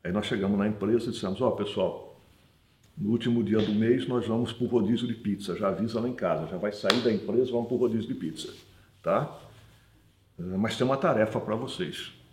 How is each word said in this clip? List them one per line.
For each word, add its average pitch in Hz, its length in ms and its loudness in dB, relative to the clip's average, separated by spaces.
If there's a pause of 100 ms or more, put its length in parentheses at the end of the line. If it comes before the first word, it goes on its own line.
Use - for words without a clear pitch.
Aí 87 80 -4
nós 104 140 0
chegamos 101 320 2
na 101 100 2
empresa 110 420 2
e - 20 -4
dissemos, 98 300 -4
"Ó, 117 100 4
pessoal, - 680 -2 (760)
no 104 140 0
último 117 320 2
dia 107 160 4
do 104 140 2
mês 113 340 4
nós 123 200 0
vamos 113 240 0
pro 123 160 -2
rodízio 117 400 2
de 117 60 -2
pizza, - 420 -2
já 98 140 2
avisa 110 300 -2
lá 120 100 0
em 123 40 -4
casa, 80 340 0
já 90 100 -6
vai 104 140 -2
sair 110 300 -2
da 117 120 2
empresa, 117 380 -2
vamos 117 160 -2
pro 127 100 -2
rodízio 113 300 0
de - 80 -6
pizza, - 360 -8 (500)
tá? 110 380 -2 (1000)
Eh, 85 40 -8 (140)
mas 107 180 0
tem 127 100 2
uma 135 120 2
tarefa 113 420 4
pra 107 160 -2
vocês. 113 560 -6 (220)